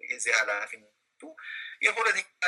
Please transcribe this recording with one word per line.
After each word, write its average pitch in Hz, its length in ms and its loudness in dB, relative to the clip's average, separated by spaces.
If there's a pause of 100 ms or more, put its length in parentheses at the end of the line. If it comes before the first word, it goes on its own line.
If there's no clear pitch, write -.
የዚህ 117 320 -2
ኃላፊነቱ 107 540 0 (920)
የፖለቲካ 427 480 2 (200)